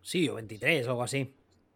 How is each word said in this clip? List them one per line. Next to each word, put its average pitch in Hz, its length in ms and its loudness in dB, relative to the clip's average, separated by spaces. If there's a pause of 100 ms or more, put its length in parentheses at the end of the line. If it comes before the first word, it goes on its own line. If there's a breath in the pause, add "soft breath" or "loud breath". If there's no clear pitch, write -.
Sí, 170 300 0
o - 60 -6
veintitrés, 117 520 0
algo 123 140 0
así. 131 320 -2 (420)